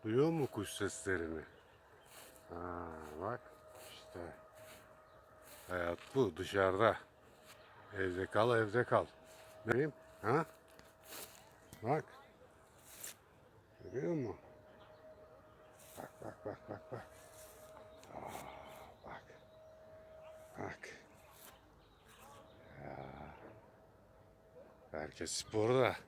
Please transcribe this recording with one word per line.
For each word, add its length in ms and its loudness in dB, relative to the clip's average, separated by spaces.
Duyuyor 260 6
musun 240 2
kuş 160 -2
seslerini? 720 0
Ha, 380 -6
bak 180 -2
işte. 260 -12
Hayat 320 0
bu 220 6
dışarıda. 600 6
Evde 280 2
kal, 340 6
evde 240 4
kal. 220 6
Ne 80 4
bileyim, 200 4
ha? 240 6
Bak. 200 4
Görüyor 300 0
musun? 260 0
Bak, 120 -10
bak, 220 -10
bak, 240 -8
bak, 220 -8
bak. 140 -8
Aa, 160 -8
bak. 180 -10
Bak. 300 -8
Ya. 120 -8
Herkes 400 -4
sporda. 640 6